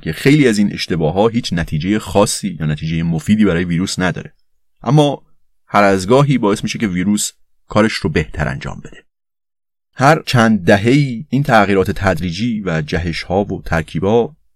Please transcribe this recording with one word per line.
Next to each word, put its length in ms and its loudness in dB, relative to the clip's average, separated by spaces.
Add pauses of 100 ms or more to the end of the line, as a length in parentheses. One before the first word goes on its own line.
که 100 -6
خیلی 360 4
از 100 2
این 140 2
اشتباه‌ها 560 0
هیچ 240 -4
نتیجهٔ 460 -2
خاصی 640 -2
یا 60 -4
نتیجهٔ 360 -4
مفیدی 420 0
برای 200 0
ویروس 340 -4
نداره، 360 -4 (480)
اما 400 2 (440)
هر 160 2
از 260 2
گاهی 300 4
باعث 240 0
می‌شه 160 -6
که 100 -2
ویروس 440 -2 (360)
کارش 240 0
رو 180 -4
بهتر 380 -4
انجام 360 -10
بده. 200 -20 (920)
هر 320 2
چند 380 2
دهه‌ای 640 2
این 140 0
تغییرات 480 2
تدریجی 760 -2
و 180 -2
جهش‌ها 640 -4
و 180 -8
ترکیب‌ها 760 -2 (200)